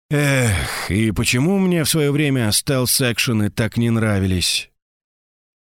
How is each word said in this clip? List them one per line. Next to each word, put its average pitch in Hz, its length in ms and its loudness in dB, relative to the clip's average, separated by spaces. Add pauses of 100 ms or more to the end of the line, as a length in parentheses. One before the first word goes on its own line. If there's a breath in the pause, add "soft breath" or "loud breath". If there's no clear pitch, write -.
(120)
Эх, 131 800 0
и 107 200 2
почему 123 460 0
мне 180 260 2
в 123 60 -2
своё 147 220 2
время 135 400 0
стелс-экшены 120 1000 0
так 110 260 -4
не 117 140 0
нравились? 98 800 0 (920)